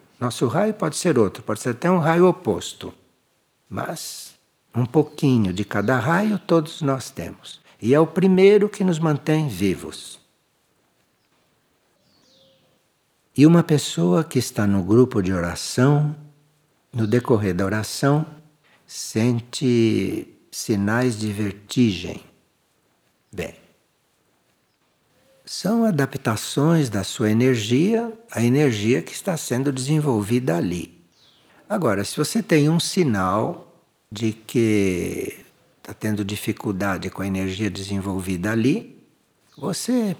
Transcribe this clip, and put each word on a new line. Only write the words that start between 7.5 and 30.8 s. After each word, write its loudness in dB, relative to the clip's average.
E 2
é 6
o 6
primeiro 6
que -4
nos 2
mantém 0
vivos. -4
E 8
uma 8
pessoa 0
que -4
está -2
no 2
grupo 4
de -2
oração, 0
no -2
decorrer 0
da -2
oração, 0
sente -2
sinais -2
de -4
vertigem. -2
Bem, -8
são -2
adaptações 0
da -4
sua -2
energia 2
à -2
energia 2
que -14
está -6
sendo -4
desenvolvida 0
ali. -6